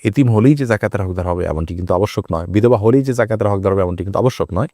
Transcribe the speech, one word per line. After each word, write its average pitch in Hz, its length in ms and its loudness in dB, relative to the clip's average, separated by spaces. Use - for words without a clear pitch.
এতিম 120 260 2
হলেই 113 240 4
যে 139 120 -2
জাকাতের 107 360 -2
হকদার 92 240 -4
হবে 87 180 -2
এমনটি 80 300 -4
কিন্তু 90 200 -2
আবশ্যক 101 380 0
নয়, 82 140 -4
বিধবা 107 300 2
হলেই 117 260 2
যে 131 100 -2
জাকাতের 110 360 0
হকদার 98 240 0
হবে 98 100 2
এমনটি 90 220 -2
কিন্তু 98 140 -2
আবশ্যক 117 340 0
নয়। 104 220 -2